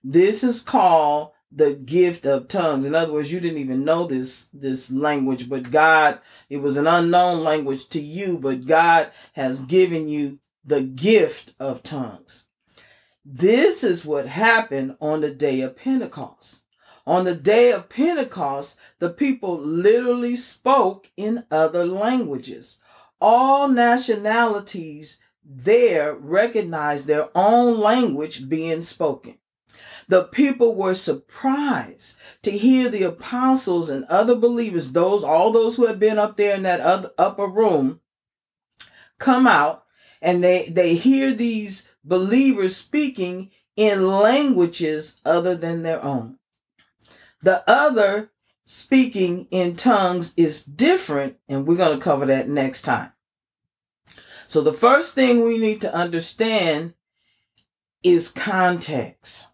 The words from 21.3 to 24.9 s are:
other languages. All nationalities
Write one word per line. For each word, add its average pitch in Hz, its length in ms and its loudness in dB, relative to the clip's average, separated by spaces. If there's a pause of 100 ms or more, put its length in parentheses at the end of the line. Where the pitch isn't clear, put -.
other 160 340 2
languages. 185 960 -4 (420)
All 269 460 4
nationalities 214 1500 -2 (260)